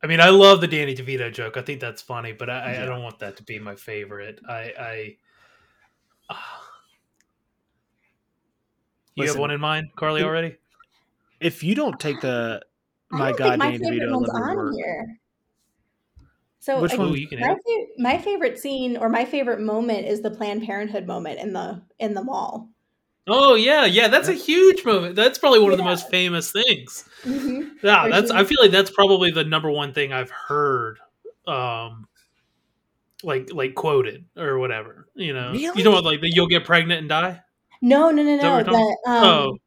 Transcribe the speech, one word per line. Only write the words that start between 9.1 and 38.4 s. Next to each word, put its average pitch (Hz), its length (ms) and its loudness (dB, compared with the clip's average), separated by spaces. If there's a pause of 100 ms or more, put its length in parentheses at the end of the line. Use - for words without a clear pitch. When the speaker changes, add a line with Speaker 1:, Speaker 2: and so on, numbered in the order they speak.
Speaker 1:
you 147 80 -4
Speaker 2:
Listen, 147 120 -2
Speaker 1:
have 139 60 -4
one 143 100 -2
in 147 100 -4
mind, 156 340 -4
Carly, 156 260 -2
Speaker 2:
if, 156 60 0
Speaker 1:
already? 165 280 -4 (840)
Speaker 2:
if 165 240 -4
you 185 120 0
don't 269 240 -4
take 147 220 -6
the 117 400 -4 (500)
Speaker 3:
I 156 60 -8
Speaker 2:
"My 135 120 0
Speaker 3:
don't - 80 -2
Speaker 2:
God, 135 120 0
Speaker 3:
think - 100 0
my - 120 0
Speaker 2:
Danny 120 80 -4
Speaker 3:
favorite 339 200 -2
Speaker 2:
DeVito, 294 80 -4
I 262 80 -2
Speaker 3:
one's 247 140 0
Speaker 2:
love 240 80 -6
your 247 120 -4
Speaker 3:
on 381 80 -4
Speaker 2:
work." 294 180 -4
Speaker 3:
here. 180 420 -10 (1400)
So, 269 220 -2
Speaker 2:
Which 170 120 0
Speaker 3:
I 254 40 -2
Speaker 2:
one? 175 120 0
Speaker 1:
Ooh, 147 60 -2
you 143 120 -8
can 131 120 -12
Speaker 3:
my 233 80 -2
Speaker 1:
have 381 180 0
Speaker 3:
fa-, 466 200 -4 (120)
my 254 220 0
favorite 262 400 -4
scene 254 380 -6
or 226 120 0
my 233 160 0
favorite 254 340 -4
moment 214 480 -4
is 208 140 -4
the 214 100 -6
Planned 208 320 -6
Parenthood 202 440 -8
moment 170 320 -10
in 196 140 -8
the, 180 280 -8 (180)
in 214 140 -4
the 196 100 -6
mall. - 460 -8 (580)
Speaker 1:
Oh, 262 280 6
yeah, 262 300 4
yeah, 214 220 4
that's 254 220 4
a 359 60 0
Speaker 2:
Yeah. - 80 -10
Speaker 1:
huge 370 420 6
moment. 180 300 0
That's 233 240 4
probably 262 200 8
one 202 120 6
of 185 60 4
the 185 60 -2
Speaker 3:
Yeah. 180 60 0
Speaker 1:
most 175 200 -2
famous 180 420 0
things. 202 520 -2 (220)
Speaker 3:
Mm-hmm. 262 360 -4 (220)
Speaker 1:
Yeah, 196 200 4
Speaker 3:
Where - 80 -2
Speaker 1:
that's, 208 200 0
Speaker 3:
she 180 60 -2
Speaker 1:
I 196 60 2
feel 285 180 -2
like 202 100 6
that's 190 200 2
probably 190 400 2
the 156 120 -2
number 156 280 -4
one 143 220 -6
thing 139 200 -4
I've 127 180 -6
heard, 131 680 -4 (480)
um, 117 600 -8 (1160)
like, 135 300 -6
like, 135 220 -4
quoted 131 500 -2 (120)
or 143 220 -4
whatever, 113 560 -8
you 170 180 -6
know? 127 200 -8
You 240 60 -4 (100)
Speaker 2:
Really? 202 140 -2
Speaker 1:
know 214 80 8
what, 185 120 4
like, 156 180 0
the 170 100 0
"You'll 170 160 2
get 170 180 2
pregnant 165 340 2
and 151 100 -10
die"? 170 320 -2 (400)
Speaker 3:
No, 285 300 6
no, 294 120 2
no, 294 120 2
Speaker 1:
Is 285 60 0